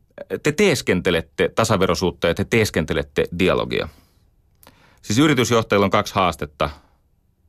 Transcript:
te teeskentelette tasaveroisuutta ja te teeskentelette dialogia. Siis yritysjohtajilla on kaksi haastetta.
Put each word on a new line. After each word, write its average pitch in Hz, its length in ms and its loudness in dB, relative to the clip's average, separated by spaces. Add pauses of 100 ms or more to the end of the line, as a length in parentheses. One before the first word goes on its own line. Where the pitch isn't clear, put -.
(440)
te 151 80 0
teeskentelette 92 1040 0
tasaveroisuutta 90 720 0
ja 85 80 0
te 98 100 -4
teeskentelette 95 800 -2 (140)
dialogia. 62 500 -2 (1120)
Siis 107 180 -2
yritysjohtajilla 120 680 2
on 92 60 -2
kaksi 104 240 -2
haastetta. 78 540 -2 (800)